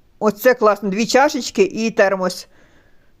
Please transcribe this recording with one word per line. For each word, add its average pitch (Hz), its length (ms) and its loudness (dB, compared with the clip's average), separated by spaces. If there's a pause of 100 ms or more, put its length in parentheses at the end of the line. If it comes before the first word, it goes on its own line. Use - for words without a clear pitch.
(200)
Оце 214 340 2
класно. 208 360 0
Дві 208 160 -2
чашечки 254 580 0
і 220 280 -2
термос 190 560 -2 (720)